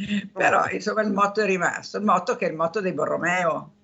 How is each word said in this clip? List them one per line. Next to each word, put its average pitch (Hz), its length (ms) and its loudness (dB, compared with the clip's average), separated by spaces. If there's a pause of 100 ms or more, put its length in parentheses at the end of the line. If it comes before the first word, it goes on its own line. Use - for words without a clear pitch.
(340)
Però, - 360 2
insomma, 202 340 -2
il 214 100 0
motto 202 280 2
è 214 40 4
rimasto, 185 540 0
il 202 60 -4
motto 208 320 2
che 190 100 -2
è 165 40 0
il 156 60 -6
motto 165 240 0
dei 185 120 0
Borromeo, 151 800 0 (120)